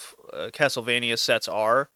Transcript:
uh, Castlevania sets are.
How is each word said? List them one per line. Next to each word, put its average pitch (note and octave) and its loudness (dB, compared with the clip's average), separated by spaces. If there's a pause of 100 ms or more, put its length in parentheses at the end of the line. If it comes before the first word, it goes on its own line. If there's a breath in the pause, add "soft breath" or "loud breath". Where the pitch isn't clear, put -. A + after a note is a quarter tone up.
(340)
uh, E2+ -8
Castlevania A#2+ 0
sets A2+ 0
are. A2 2